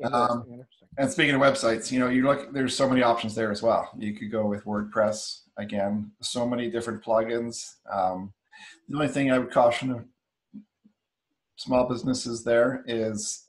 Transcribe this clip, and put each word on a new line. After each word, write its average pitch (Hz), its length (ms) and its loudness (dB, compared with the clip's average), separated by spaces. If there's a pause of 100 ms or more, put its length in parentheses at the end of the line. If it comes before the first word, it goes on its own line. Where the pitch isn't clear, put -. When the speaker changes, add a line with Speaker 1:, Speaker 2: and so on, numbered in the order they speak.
Speaker 1:
Um, 135 100 -4
Speaker 2:
interesting, 120 400 0
interesting. - 340 -20 (100)
Speaker 1:
and 135 140 0
speaking 143 240 2
of 135 60 2
websites, 123 500 2
you 127 80 2
know, 127 80 4
you 127 160 4
look, 139 300 0
there's 131 220 0
so 135 120 4
many 127 160 4
options 113 320 2
there 110 160 0
as 104 100 -6
well. 110 360 2
You 104 160 -6
could 107 180 -10
go 110 140 0
with 104 180 -2
WordPress, 104 800 -2 (160)
again, 107 540 -4 (100)
so 120 260 -4
many 120 220 -2
different 113 340 -6
plugins. 117 720 -2 (160)
Um, 92 400 -2 (560)
the 139 80 -8
only 147 140 0
thing 139 220 0
I 127 60 4
would 123 140 -2
caution 123 560 2 (1500)
small 127 300 2
businesses 120 580 -4
there 120 420 2
is 110 600 -4